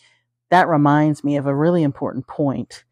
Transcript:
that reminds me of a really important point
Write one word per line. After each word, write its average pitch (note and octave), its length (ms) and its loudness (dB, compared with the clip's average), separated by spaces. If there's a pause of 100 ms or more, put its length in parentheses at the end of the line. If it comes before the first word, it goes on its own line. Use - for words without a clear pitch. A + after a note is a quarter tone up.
(500)
that F3 180 4
reminds D3+ 560 2
me C#3+ 140 -2
of C#3 80 -4
a C#3 100 -2
really E3 260 0
important - 460 -6
point - 640 -6